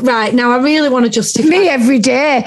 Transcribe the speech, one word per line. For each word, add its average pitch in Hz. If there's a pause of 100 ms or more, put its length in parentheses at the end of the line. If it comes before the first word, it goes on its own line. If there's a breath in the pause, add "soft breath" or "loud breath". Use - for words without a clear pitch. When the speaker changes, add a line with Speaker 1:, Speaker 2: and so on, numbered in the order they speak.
Speaker 1:
right, 233
now 240
I 247
really 302
wanna 240
justify 233
Speaker 2:
Me 359
every 262
day. 262